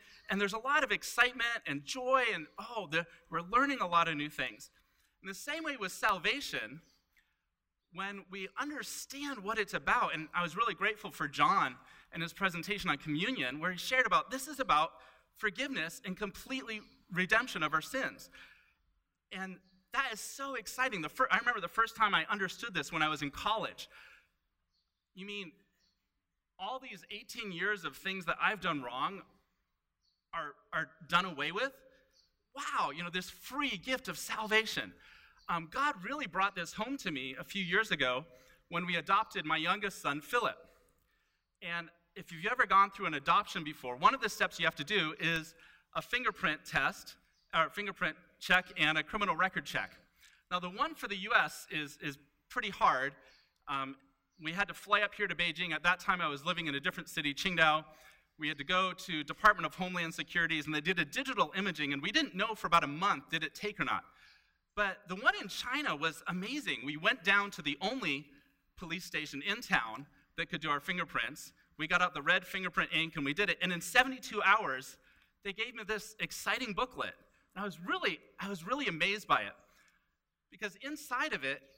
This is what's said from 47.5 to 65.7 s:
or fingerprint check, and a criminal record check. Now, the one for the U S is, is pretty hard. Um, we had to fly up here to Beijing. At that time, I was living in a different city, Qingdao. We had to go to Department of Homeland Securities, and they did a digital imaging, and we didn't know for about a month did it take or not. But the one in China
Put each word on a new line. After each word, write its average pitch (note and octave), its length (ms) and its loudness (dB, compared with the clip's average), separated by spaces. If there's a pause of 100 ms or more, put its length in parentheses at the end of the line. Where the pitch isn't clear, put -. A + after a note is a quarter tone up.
or D#3+ 140 4
fingerprint G3 460 -2 (240)
check, F#3 260 4 (120)
and D#3 200 4
a D3+ 60 2
criminal G3+ 320 0
record F3 300 0
check. G#2 320 -6 (540)
Now, F3+ 80 0
the F3+ 100 -6
one C#4+ 260 -2
for B3+ 120 -8
the G3 100 -4
U G3+ 160 -4
S E3 380 4
is, D3+ 300 -4
is C#3+ 160 -4 (320)
pretty - 200 -4
hard. C#3+ 440 4 (540)
Um, C3+ 280 -2 (460)
we D#3+ 120 -4
had G3+ 160 0
to - 40 -8
fly G3+ 280 4
up G3+ 140 0
here G#3 120 0
to E3+ 80 -2
Beijing. E3+ 380 0
At D#3 100 -2
that F3 160 6
time, F3+ 220 2
I E3 60 2
was C#3+ 180 -4
living E3+ 220 0
in C#3 80 -2
a C#3 40 0
different - 300 -4
city, C#3+ 240 0
Qingdao. D#3+ 500 4 (540)
We D3+ 100 -4
had D3+ 120 -4
to C#3 60 -6
go F#3 280 2
to D#3 300 -4
Department F3 420 4
of D3+ 100 -4
Homeland F3+ 380 -2
Securities, D#3+ 520 0
and D#3 80 -2
they D3+ 80 0
did F3 180 0
a D#3 60 2
digital G#3 520 0
imaging, D3+ 360 0
and C#3 80 -2
we F#3+ 100 -4
didn't C4 240 0
know G#3+ 200 0
for G3+ 120 -6
about E3+ 160 6
a C#3+ 40 -2
month D#3 440 0
did D#3+ 120 0
it D3 120 -6
take G#3 240 -6
or C#3+ 60 2
not. G#2+ 180 0 (720)
But G3 260 0 (100)
the F#3 60 -4
one C4+ 260 4
in G3+ 80 -8
China B3 480 -2